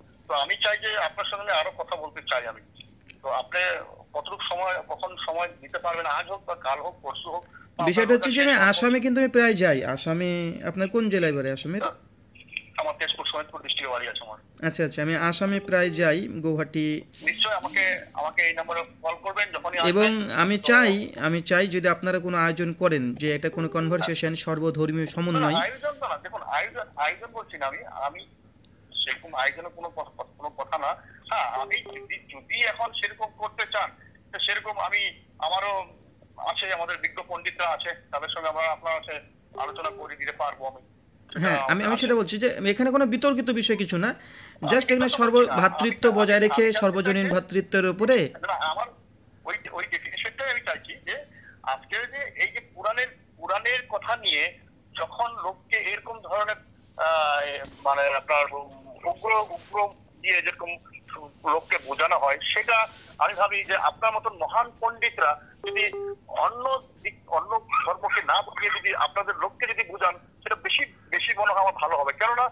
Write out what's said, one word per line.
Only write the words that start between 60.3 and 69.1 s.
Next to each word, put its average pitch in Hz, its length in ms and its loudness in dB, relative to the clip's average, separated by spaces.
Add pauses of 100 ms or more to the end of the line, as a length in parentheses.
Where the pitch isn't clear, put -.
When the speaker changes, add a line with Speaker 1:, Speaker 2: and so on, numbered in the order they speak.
Speaker 1:
যেরকম 175 280 -6 (800)
লোককে 165 280 2
বোঝানো 156 400 0
হয়, 139 240 2
সেটা 220 340 0 (420)
আমি 185 160 2
ভাবি 202 300 2
যে 190 120 0
আপনার 220 360 2
মতন 214 240 -4
মহান 214 340 0 (100)
পণ্ডিতরা 226 520 0 (260)
যদি 202 260 -2 (520)
অন্য 240 280 0 (380)
দিক, 208 140 -8 (120)
অন্য - 220 -2 (300)
ধর্মকে 196 420 0
না 180 200 2
বুঝিয়ে - 280 -4
যদি 196 240 -2
আপনাদের 196 420 -2